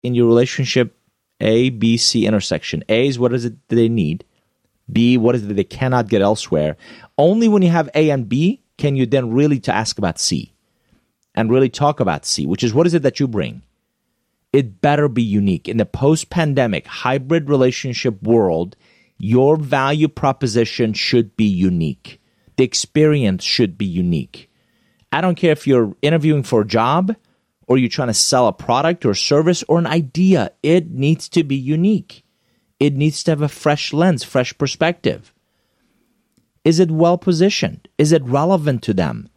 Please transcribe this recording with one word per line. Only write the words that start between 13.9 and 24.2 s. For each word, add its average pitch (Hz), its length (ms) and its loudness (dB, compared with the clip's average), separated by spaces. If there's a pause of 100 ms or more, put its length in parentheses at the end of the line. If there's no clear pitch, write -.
It 127 300 0
better 147 260 2
be 120 140 -2
unique. 101 460 -2
In 113 100 -4
the 104 80 0
post-pandemic 135 1000 -2
hybrid 139 640 -4
relationship 127 720 0
world, 98 540 0 (400)
your 127 400 2
value 147 520 0
proposition 117 840 -2
should 110 420 0
be 110 120 0
unique. 90 720 -2 (360)
The 131 80 4
experience 143 760 0
should 98 360 -2
be 104 80 -4
unique. 87 640 -4 (600)